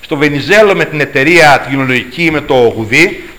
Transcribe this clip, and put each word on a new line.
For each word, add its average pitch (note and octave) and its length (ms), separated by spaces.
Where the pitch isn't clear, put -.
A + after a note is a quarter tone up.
Στο - 160
Βενιζέλο D3+ 580
με E3 100
την D3+ 160
εταιρεία, C#3+ 600
την C3 100
κοινωνική, C3+ 600
με D3+ 100
το C#3+ 140
Γουδί A#2 720